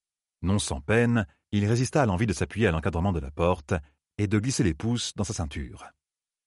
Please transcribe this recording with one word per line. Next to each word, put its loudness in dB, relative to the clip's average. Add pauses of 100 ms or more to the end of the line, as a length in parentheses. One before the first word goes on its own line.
(440)
Non 2
sans -4
peine, 2 (260)
il 2
résista 2
à 4
l'envie 2
de 2
s'appuyer 0
à 4
l'encadrement 0
de -2
la -8
porte 0 (460)
et 0
de 2
glisser 0
les 2
pouces -4
dans -4
sa -6
ceinture. -10 (580)